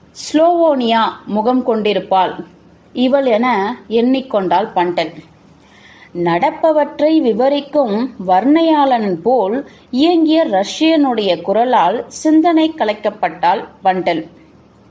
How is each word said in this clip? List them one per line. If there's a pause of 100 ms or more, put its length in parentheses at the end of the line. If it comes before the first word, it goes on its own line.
(120)
ஸ்லோவோனியா (220)
முகம்
கொண்டிருப்பாள் (480)
இவள்
என (120)
எண்ணிக்கொண்டாள்
பண்டில். (1080)
நடப்பவற்றை
விவரிக்கும் (160)
வர்ணனையாளன்
போல் (220)
இயங்கிய
ரஷ்யனுடைய
குரலால்
சிந்தனை
கலைக்கப்பட்டாள் (160)
பண்டில். (640)